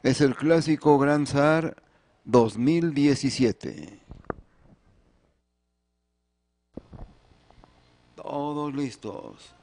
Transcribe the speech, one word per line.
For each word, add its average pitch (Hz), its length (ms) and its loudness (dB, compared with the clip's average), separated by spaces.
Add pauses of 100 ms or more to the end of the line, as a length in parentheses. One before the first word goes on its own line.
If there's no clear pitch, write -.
Es 131 200 0
el 131 140 2
Clásico 151 600 2
Gran 147 300 0
Zar 156 540 0 (420)
dos 110 340 2
mil 165 360 0
diecisiete. 131 1040 -2 (4000)
Todos 147 580 -8
listos. 117 880 -12